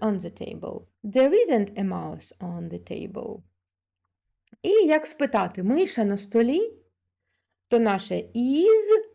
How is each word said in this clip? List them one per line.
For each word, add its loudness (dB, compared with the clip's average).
on -2
the -10
table. -12
There 2
isn't 2
a -2
mouse -8
on -10
the -12
table. -12
І -4
як 4
спитати, -4
миша 0
на -2
столі, 0
то 4
наше 0
is 4